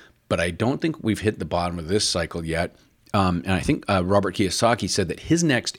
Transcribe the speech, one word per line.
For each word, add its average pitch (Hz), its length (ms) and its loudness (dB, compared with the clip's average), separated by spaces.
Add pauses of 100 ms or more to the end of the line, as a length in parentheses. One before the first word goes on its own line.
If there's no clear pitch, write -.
(300)
but 90 100 0
I 87 120 0
don't 117 280 -2
think 160 240 -4
we've 107 160 0
hit 104 200 -2
the 95 60 -6
bottom 87 320 -2
of 80 120 -6
this 104 180 0
cycle 85 380 -4
yet. 80 320 -2 (360)
Um, 92 300 4
and 95 100 0
I 90 60 2
think, - 300 0
uh, 92 160 2
Robert 98 300 2
Kiyosaki 107 540 0
said 92 200 0
that - 100 -8
his 170 240 0
next 131 360 0